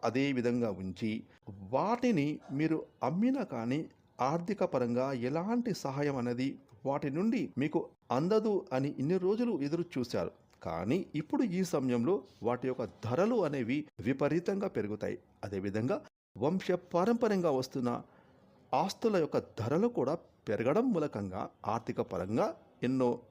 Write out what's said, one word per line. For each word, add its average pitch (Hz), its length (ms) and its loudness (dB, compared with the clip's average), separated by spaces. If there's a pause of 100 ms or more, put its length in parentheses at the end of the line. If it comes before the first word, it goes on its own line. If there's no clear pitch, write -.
అదే 123 160 2 (140)
విధంగా 120 320 2 (120)
ఉంచి 95 280 -4 (640)
వాటిని 202 520 2 (320)
మీరు 156 200 2 (300)
అమ్మినా 233 340 2 (120)
కానీ 123 260 -2 (500)
ఆర్థిక 175 420 0
పరంగా 123 340 2 (220)
ఎలాంటి 214 420 0 (140)
సహాయం 139 380 0
అనేది 123 260 -2 (400)
వాటి 143 280 -2
నుండి 220 240 2 (220)
మీకు 151 180 2 (360)
అందదు 208 360 4 (240)
అని 135 140 0 (100)
ఇన్ని 156 240 2
రోజులు 220 280 2 (140)
ఎదురు 165 180 -2 (100)
చూశారు. 113 380 -2 (340)
కానీ 92 320 0 (220)
ఇప్పుడు 277 220 -2 (160)
ఈ 190 40 2 (100)
సమయంలో 131 420 2 (340)
వాటి 123 220 -2
యొక్క 123 140 -4 (220)
ధరలు 190 320 2 (100)
అనేవి 135 300 0 (280)
విపరీతంగా 175 680 0
పెరుగుతాయి. 104 400 -4 (300)
అదేవిధంగా 101 500 -2 (480)
వంశ 180 340 0 (140)
పారంపర్యంగా 196 680 2
వస్తున్న 131 320 -2 (840)
ఆస్తుల 190 520 2
యొక్క 143 140 0 (220)
ధరలు 156 380 2
కూడా 135 160 0 (340)
పెరగడం 131 460 2
మూలకంగా 104 480 -2 (320)
ఆర్థిక 113 260 -4 (120)
పరంగా 98 340 -2 (400)
ఎన్నో 127 240 2 (200)